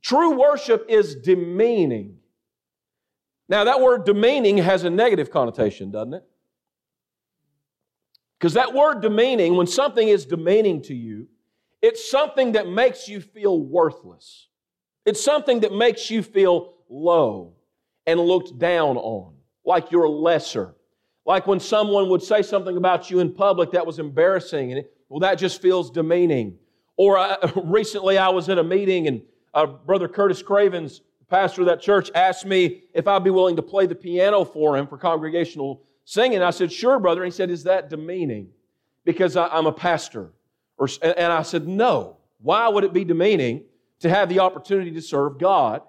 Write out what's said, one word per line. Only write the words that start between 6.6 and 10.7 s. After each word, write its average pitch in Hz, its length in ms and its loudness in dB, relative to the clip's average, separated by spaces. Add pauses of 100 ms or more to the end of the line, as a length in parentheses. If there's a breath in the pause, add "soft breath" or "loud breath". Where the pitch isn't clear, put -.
'Cause 170 140 0
that 240 200 0
word 277 280 2
demeaning, 214 540 2
when 175 120 2
something 240 400 0
is 190 180 2
demeaning 170 580 0